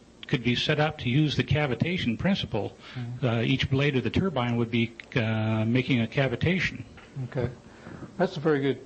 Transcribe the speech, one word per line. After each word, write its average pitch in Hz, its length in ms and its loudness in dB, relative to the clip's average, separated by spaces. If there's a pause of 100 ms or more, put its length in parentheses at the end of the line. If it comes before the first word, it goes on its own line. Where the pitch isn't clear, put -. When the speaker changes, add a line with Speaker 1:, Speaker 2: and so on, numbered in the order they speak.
(260)
Speaker 1:
could 127 180 -2
be 120 120 2
set 147 240 0
up 156 200 2
to 120 100 -2
use 143 260 2
the 135 80 2
cavitation 139 720 0
principle. 123 580 -2 (200)
Speaker 2:
Mm-hmm. 123 320 -6
Speaker 1:
Uh, 117 140 2
each 131 280 0
blade 135 260 2
of 123 80 2
the 110 60 0
turbine 123 480 0
would 117 140 0
be, 117 200 2 (240)
uh, 110 500 0
making 123 360 2
a 113 60 0
cavitation. 147 760 0 (420)
Speaker 2:
Okay. 123 260 -4 (640)
That's 175 200 0
a - 20 -6
very 143 220 2
good 135 240 0